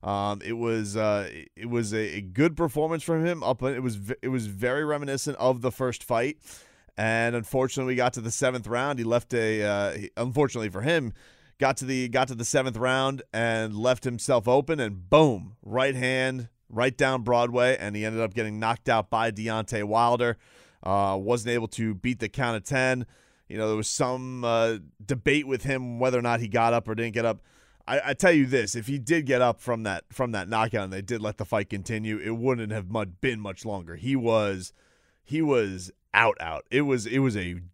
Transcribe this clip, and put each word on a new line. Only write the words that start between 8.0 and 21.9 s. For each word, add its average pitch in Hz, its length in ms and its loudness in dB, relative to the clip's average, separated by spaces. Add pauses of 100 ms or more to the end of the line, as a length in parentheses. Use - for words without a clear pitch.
to 123 60 -8
the 113 100 -4
seventh 127 360 0
round. 127 320 -2
He 113 60 -2
left 117 280 0
a, 110 300 2
uh, 101 300 0
he, 101 240 -10
unfortunately 123 500 0
for 95 140 -8
him, 143 320 0 (460)
got 135 180 2
to 135 80 -8
the, 127 240 -2
got 127 180 2
to 131 80 -8
the 117 80 -4
seventh 131 320 0
round 135 460 0 (100)
and 113 420 0
left 120 300 0
himself 120 460 0
open, 143 320 4
and 95 280 -4
boom, 113 520 4
right 127 340 0
hand, 131 540 -2 (240)
right 123 240 0
down 131 240 2
Broadway, 120 560 4
and 104 200 -6
he 107 80 -4
ended 110 160 -2
up 104 120 -2
getting 107 240 -4
knocked 113 300 -2
out 113 220 2
by 117 200 0
Deontay 110 540 -4
Wilder. 120 540 2 (440)
Uh, 98 400 0
wasn't 117 320 0
able 113 140 0
to 110 260 -2